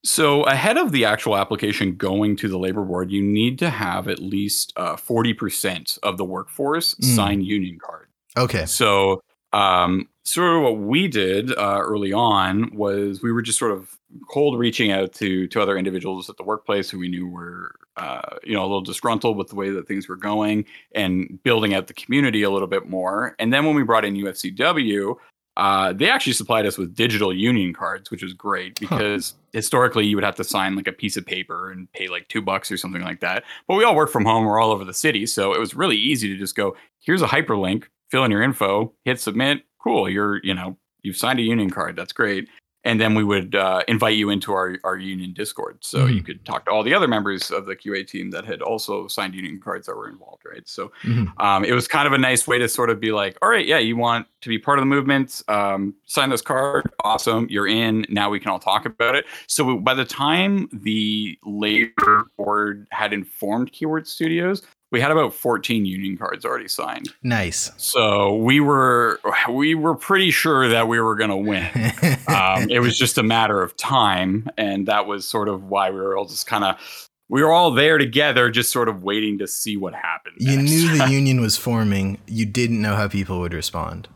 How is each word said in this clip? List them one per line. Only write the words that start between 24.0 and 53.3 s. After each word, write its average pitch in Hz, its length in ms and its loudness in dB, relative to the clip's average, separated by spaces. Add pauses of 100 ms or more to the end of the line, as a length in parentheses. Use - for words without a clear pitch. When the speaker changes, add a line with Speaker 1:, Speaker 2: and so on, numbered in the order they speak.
Speaker 1:
in 101 100 -2
U 101 140 -4
F 92 80 -10
C - 140 -6
W, 117 640 0 (420)
uh, 95 360 2
they 131 160 2
actually 247 240 0
supplied 110 320 0
us 98 120 -2
with 87 180 -8
digital 104 380 0
union 98 400 0
cards, 95 360 -8
which 98 140 -10
was 92 100 -12
great 95 460 -6
Speaker 2:
Huh. 107 180 -4
Speaker 1:
because 104 360 -2 (180)
historically 117 540 2
you 104 100 2
would 98 80 0
have 101 120 0
to - 80 -6
sign, 98 320 -2
like, 98 120 -4
a 92 60 -4
piece - 240 -6
of 92 80 -8
paper 92 460 -8
and 92 200 -16
pay, 92 160 -10
like, 90 220 -8
two 110 120 -4
bucks 95 300 -4
or 95 60 -6
something 90 240 -8
like 85 180 -8
that. 92 240 -4 (240)
But 180 80 2
we 214 80 4
all 226 120 6
work 151 140 4
from 107 160 2
home. 113 200 4
We're 107 140 4
all 110 120 4
over 98 140 -2
the 92 80 -12
city. 143 320 0
So 98 280 0
it 131 60 2
was 110 160 -4
really 143 220 0
easy 113 320 0
to 95 80 -6
just 95 180 -8
go, 101 200 -2 (240)
"Here's 175 220 0
a 139 60 2
hyperlink, 107 580 0 (240)
fill 131 140 2
in 120 80 4
your 104 120 2
info, 110 500 0 (100)
hit 127 160 -2
submit. 131 440 -2 (200)
Cool. 101 260 0
You're, 101 340 -2
you 98 100 -2
know, 92 240 -8 (260)
you've 98 140 -8
signed 123 220 0
a 117 40 0
union 110 280 2
card. 87 260 -6
That's 92 160 -10
great." 101 340 -2 (380)
And 117 160 2
then 110 120 4
we 107 120 4
would, 98 300 0
uh, 92 340 2
invite 110 260 2
you 104 140 2
into 101 240 -2
our, 92 320 -2
our 95 120 -2
union 95 360 -8
Discord. - 480 -10
So - 240 -6
Speaker 2:
Mm-hmm. 127 100 2
Speaker 1:
you 92 80 -2
could - 220 -12
talk - 180 -6
to 95 80 -2
all 107 100 2
the 120 120 0
other 180 160 4
members 101 420 -2
of 98 140 -4
the 95 100 -8
Q 104 180 -8
A 98 120 -4
team 95 260 -10
that 85 140 -10
had 104 160 -8
also 101 480 -6
signed 95 260 -6
union 92 240 -12
cards 95 280 -10
that - 100 -10
were - 100 -14
involved, - 420 -20
right? - 160 -20
So, - 240 -12 (140)
Speaker 2:
Mm-hmm. 117 420 -2
Speaker 1:
um, 98 200 2
it 123 80 2
was 120 160 0
kind 147 180 2
of 139 60 2
a 139 40 2
nice 127 300 2
way 123 100 2
to 120 120 0
sort 120 200 0
of 107 120 0
be 110 100 0
like, 101 300 -2